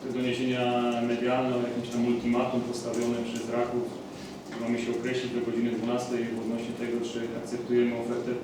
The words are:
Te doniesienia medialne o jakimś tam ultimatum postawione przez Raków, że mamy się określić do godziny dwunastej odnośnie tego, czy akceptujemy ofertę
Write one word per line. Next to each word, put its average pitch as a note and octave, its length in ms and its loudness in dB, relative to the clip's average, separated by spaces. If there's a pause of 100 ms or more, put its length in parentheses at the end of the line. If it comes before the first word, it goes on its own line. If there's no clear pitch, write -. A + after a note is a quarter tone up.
Te B2+ 100 -4
doniesienia B2+ 480 2 (460)
medialne B2 480 2
o A#2+ 60 2
jakimś A#2+ 280 -2
tam A#2+ 180 2
ultimatum A#2+ 540 2
postawione A#2+ 560 0 (160)
przez A2 160 -4
Raków, A#2+ 340 0 (680)
że A2+ 140 -8
mamy A#2 160 0
się A#2+ 100 -2
określić B2 420 -2
do A#2+ 180 0
godziny A#2 200 2
dwunastej A#2+ 540 0 (160)
odnośnie A2+ 380 -2
tego, A#2 260 -2
czy A#2 220 -4 (160)
akceptujemy A#2+ 560 2
ofertę A#2+ 320 -2 (120)